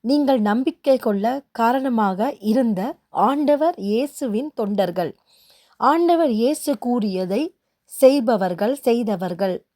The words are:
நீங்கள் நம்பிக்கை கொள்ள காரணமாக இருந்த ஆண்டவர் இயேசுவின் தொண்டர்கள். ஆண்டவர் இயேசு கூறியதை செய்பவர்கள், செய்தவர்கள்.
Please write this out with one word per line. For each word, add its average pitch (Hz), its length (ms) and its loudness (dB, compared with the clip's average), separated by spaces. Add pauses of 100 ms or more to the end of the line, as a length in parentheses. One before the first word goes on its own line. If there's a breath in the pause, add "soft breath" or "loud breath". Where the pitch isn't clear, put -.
நீங்கள் 269 400 2
நம்பிக்கை 254 580 0
கொள்ள 226 440 -2 (100)
காரணமாக 233 880 0
இருந்த 220 560 0 (120)
ஆண்டவர் 285 680 2
இயேசுவின் 240 760 -4
தொண்டர்கள். 185 640 -2 (600 soft breath)
ஆண்டவர் 330 540 2
இயேசு 254 480 -2
கூறியதை 208 760 -2 (300)
செய்பவர்கள், 220 880 2
செய்தவர்கள். 196 920 -2 (120)